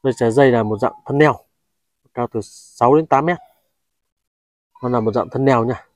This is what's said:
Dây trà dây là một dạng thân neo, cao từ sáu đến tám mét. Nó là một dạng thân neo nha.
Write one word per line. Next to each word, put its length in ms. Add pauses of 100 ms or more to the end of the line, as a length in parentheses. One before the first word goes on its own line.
Dây 100
trà 180
dây 200
là 120
một 160
dạng 160 (120)
thân 120
neo, 180 (760)
cao 180
từ 100
sáu 540
đến 100
tám 200
mét. 120 (1400)
Nó 60
là 120
một 140
dạng 160
thân 140
neo 200
nha. 320